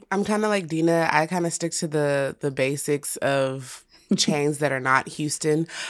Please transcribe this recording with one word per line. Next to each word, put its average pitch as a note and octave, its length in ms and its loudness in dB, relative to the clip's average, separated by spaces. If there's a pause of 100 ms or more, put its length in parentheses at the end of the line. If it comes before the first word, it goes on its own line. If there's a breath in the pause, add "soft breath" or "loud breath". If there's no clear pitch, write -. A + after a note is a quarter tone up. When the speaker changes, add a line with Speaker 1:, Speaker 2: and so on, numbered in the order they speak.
Speaker 1:
I'm G3 140 0
kinda G#3+ 240 0
like G3+ 200 0
Dina. E3 440 4
I D#3 160 4
kinda E3+ 240 -2
stick E3 220 -4
to - 140 -4
the, C#3+ 520 0
the D3 120 -4
basics C#3 640 -2
of C3+ 680 -2 (160)
Speaker 2:
<laughs> - 160 -2
Speaker 1:
chains D3 440 2
that C#3+ 120 0
are C3 80 -2
not C3 300 2
Houston. D3+ 580 -2 (220 loud breath)